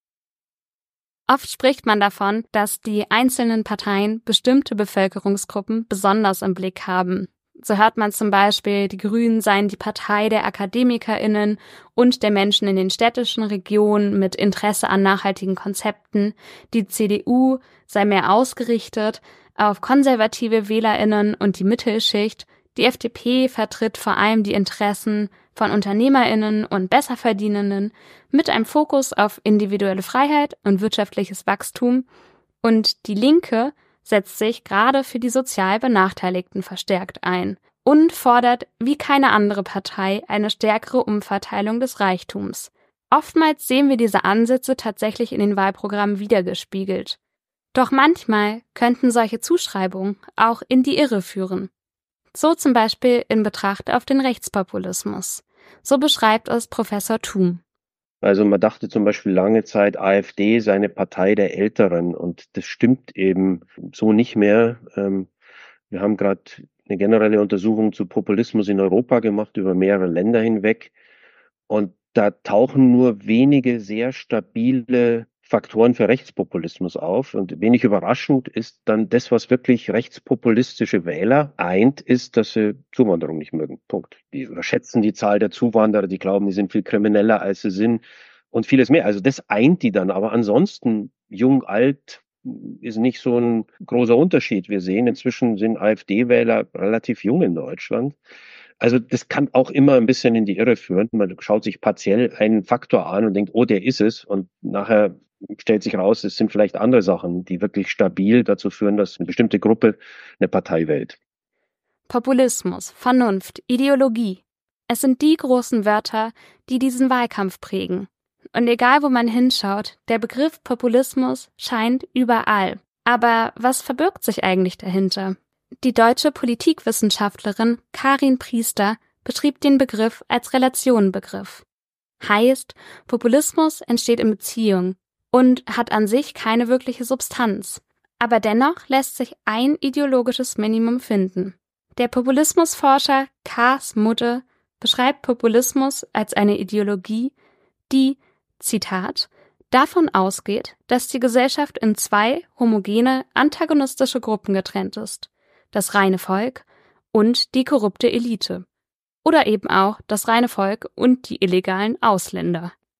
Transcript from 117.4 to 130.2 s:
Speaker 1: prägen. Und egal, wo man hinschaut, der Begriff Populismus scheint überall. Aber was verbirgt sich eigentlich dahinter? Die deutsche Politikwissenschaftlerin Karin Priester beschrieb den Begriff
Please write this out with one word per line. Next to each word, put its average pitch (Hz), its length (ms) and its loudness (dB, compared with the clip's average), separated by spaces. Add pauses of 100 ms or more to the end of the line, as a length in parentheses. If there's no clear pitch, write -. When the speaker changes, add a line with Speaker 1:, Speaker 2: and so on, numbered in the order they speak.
Speaker 1:
prägen. 185 480 -6 (460)
Und 233 140 0
egal, 247 340 4
wo 285 80 0
man 240 180 2
hinschaut, 220 680 -2 (100)
der 226 100 0
Begriff 254 460 -4
Populismus 254 920 -2
scheint 240 580 -2
überall. 220 640 0 (260)
Aber 233 520 2
was 254 260 -2
verbirgt 302 420 -4
sich - 200 -2
eigentlich 185 340 0
dahinter? 190 580 -2 (480)
Die 254 80 2
deutsche 240 400 4
Politikwissenschaftlerin 226 1500 -2 (140)
Karin 269 460 2
Priester 220 580 -2 (280)
beschrieb - 360 -4
den 277 160 4
Begriff 226 520 0